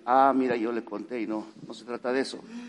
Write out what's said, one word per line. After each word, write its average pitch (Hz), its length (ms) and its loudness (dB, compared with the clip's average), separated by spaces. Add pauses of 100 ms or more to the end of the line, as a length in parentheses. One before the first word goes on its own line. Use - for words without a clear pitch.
"Ah, 135 280 6
mira, 127 200 2
yo 113 160 0
le 117 120 -2
conté", 107 380 -6
y 101 60 -4
no, 107 180 -4 (220)
no 117 80 -12
se 113 100 -18
trata 120 260 -4
de 131 100 2
eso. 123 180 -4 (300)